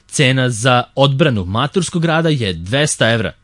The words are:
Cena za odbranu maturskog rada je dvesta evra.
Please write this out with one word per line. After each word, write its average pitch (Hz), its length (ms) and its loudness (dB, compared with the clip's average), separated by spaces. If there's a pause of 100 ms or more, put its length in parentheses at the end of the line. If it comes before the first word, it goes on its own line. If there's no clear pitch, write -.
Cena 131 440 0
za 120 320 2 (120)
odbranu 135 500 2
maturskog 147 600 -2
rada 165 240 0
je 120 240 -2
dvesta 113 580 -2
evra. 110 220 -2 (120)